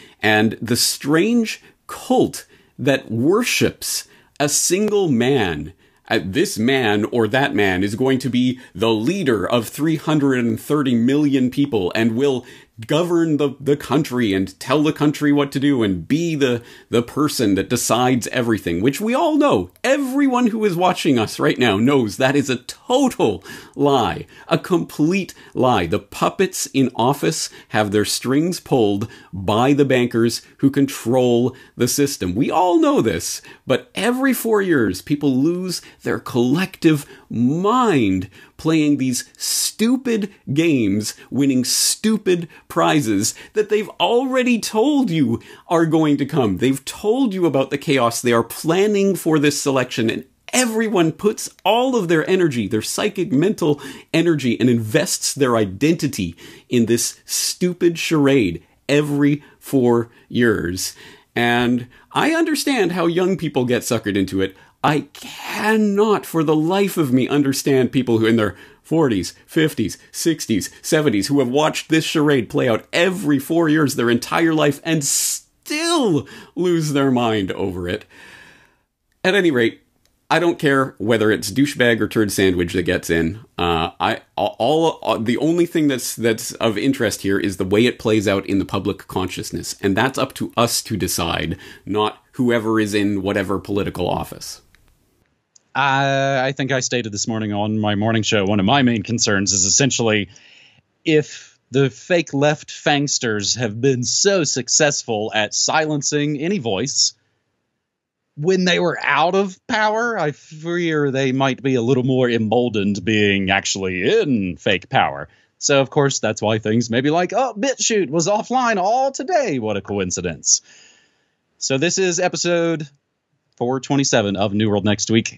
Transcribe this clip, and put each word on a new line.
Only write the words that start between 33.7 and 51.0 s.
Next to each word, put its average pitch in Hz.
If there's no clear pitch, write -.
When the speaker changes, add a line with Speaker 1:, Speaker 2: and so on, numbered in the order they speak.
Speaker 1:
every 247
four 220
years, 123
people 147
lose 175
their 117
collective 143
mind 143
playing 151
these 127
stupid 233
games, 123
winning 127
stupid 190
prizes 156
that 208
they've 208
already 247
told 254
you 127
are 165
going 156
to 143
come. 113
They've 135
told 226
you 185
about 135
the 143
chaos. 127
They 120
are 117
planning 196
for 156
this 143
selection, 127
and -
everyone 220